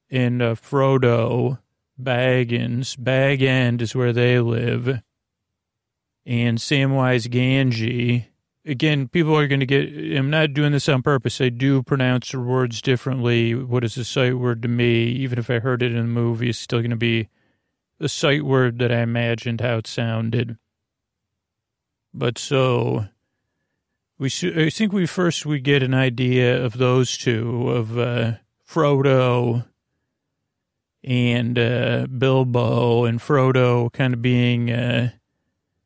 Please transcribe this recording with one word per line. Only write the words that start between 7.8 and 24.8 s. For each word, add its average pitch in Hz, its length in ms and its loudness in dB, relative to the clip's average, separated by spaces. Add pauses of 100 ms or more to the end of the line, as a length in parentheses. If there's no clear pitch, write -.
Again, 147 440 -2
people 156 280 2
are 147 120 2
gonna 139 180 0
get, 139 220 2 (280)
I'm 135 140 0
not 156 240 0
doing 147 160 2
this 143 180 0
on 131 140 2
purpose. 131 380 0
I 131 80 2
do 131 340 0
pronounce 127 480 0
the 135 80 -8
words 123 420 -2
differently. 120 760 0
What 123 260 -2
is 113 140 -4
a 123 80 -6
sight 127 340 0
word 120 240 -2
to 117 60 -4
me? 120 380 2
Even 123 300 -4
if 117 140 -4
I 120 80 0
heard 123 240 -2
it 123 80 0
in 117 60 -4
the 117 80 -2
movie, 117 460 -2
it's 110 100 -6
still 120 200 -4
gonna 120 140 -4
be 113 340 -2 (720)
a 156 100 -4
sight 147 360 0
word 127 340 2
that 120 140 0
I 117 80 0
imagined 117 640 -2
how 120 160 0
it 110 100 -8
sounded. 117 680 -4 (1600)
But 127 240 -4
so, 123 680 0 (1120)
we 135 120 -4
s-, - 160 -6
I 165 260 0
think 214 220 -2